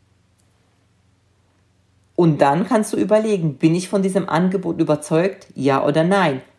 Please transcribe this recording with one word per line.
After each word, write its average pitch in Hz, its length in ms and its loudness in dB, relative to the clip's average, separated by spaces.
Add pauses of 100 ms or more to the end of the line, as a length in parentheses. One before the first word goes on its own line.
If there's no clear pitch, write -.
(2250)
Und 160 240 4
dann 147 260 2
kannst 220 280 -2
du - 20 -4
überlegen, 202 600 0
bin 160 160 2
ich 185 160 -4
von 196 120 0
diesem 190 260 -2
Angebot 175 520 -2
überzeugt? 160 720 -2
Ja 135 300 0
oder 147 180 2
nein? 170 380 0 (180)